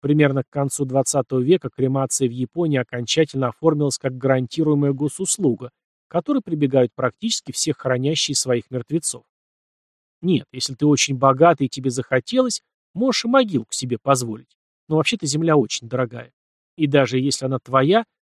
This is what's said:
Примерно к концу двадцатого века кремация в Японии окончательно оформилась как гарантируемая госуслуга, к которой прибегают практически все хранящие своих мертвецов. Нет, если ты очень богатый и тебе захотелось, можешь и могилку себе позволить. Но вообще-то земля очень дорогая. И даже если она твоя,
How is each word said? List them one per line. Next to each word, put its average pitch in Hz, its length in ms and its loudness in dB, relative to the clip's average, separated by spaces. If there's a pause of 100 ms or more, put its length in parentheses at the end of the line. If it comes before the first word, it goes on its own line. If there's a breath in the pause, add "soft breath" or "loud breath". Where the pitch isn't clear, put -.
Примерно 143 420 2
к - 60 -12
концу 139 360 -2
двадцатого 131 540 0
века 139 300 2
кремация 135 580 -2
в 117 40 -2
Японии 139 460 -2
окончательно 127 720 -2
оформилась 147 500 0
как 131 200 -6
гарантируемая 139 760 0
госуслуга, 139 800 -2 (360)
к - 40 -20
которой 254 300 0
прибегают 139 520 0
практически - 580 -4
все - 220 -4
хранящие 135 640 -2
своих 120 340 -2
мертвецов. 135 540 -6 (960)
Нет, 175 300 2
если 131 240 -8
ты 147 100 -2
очень 143 300 2
богатый 139 500 4
и 123 40 -4
тебе 131 200 -4
захотелось, 131 720 -2 (320)
можешь 240 320 -2
и - 20 -4
могилку 214 460 0
себе 120 240 -4
позволить. 123 580 -2 (320)
Но 156 100 0
вообще-то 160 280 -2
земля 151 320 2
очень 117 320 0
дорогая. 123 420 -6 (460)
И 160 80 0
даже 135 340 2
если 135 260 -2
она 131 120 -2
твоя, 143 480 2 (200)